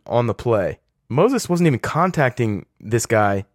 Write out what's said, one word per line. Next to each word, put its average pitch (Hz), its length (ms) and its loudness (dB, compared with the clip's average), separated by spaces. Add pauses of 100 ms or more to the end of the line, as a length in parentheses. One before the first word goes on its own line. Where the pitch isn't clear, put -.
on 120 220 0
the 107 60 0
play. 98 460 -2 (280)
Moses 202 400 0
wasn't 175 200 2
even 127 120 2
contacting 127 840 -2 (140)
this 110 260 -4
guy 101 500 0